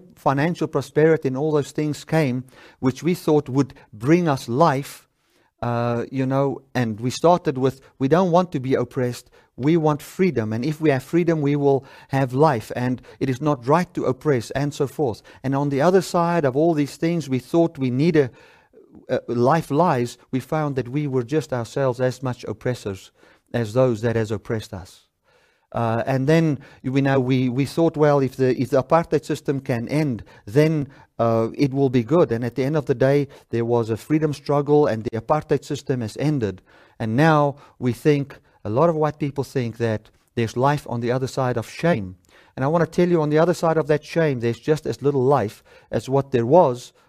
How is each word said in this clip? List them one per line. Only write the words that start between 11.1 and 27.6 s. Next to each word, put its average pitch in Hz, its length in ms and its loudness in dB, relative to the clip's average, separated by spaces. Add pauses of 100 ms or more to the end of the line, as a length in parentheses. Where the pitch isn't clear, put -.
we 143 140 0
will 139 300 2 (240)
have 135 240 0
life. 135 420 2
And 123 260 -4 (180)
it 135 100 -2
is 127 120 -4
not 143 260 -2
right 170 260 0
to - 120 -4
oppress 131 460 -2
and 143 220 -4
so 139 140 -2
forth. 123 340 -4 (220)
And 135 120 -2
on 143 140 0
the 139 120 0
other 185 200 4
side 170 440 0
of 127 100 0
all 165 180 2
these 147 240 -2
things 165 320 -2
we 131 100 0
thought 165 380 0
we 131 120 -2
needed, 143 420 2 (800)
uh, 127 180 0
life 127 440 0
lies, 139 460 0 (140)
we 131 80 -2
found 147 360 -4
that 120 140 -6
we 147 180 -4
were 131 160 -2
just 143 300 -4
ourselves 127 460 -4
as 127 220 -2
much 127 240 -6
oppressors 110 640 -8 (420)
as 113 200 -4
those 123 280 2
that 113 140 -2
has 113 160 -2
oppressed 110 420 -6
us. - 340 -16 (640)
Uh, 113 320 -2
and 131 220 -2
then 160 320 2 (240)
we 131 160 -2
know 135 180 2
we, 127 300 2
we 127 180 -2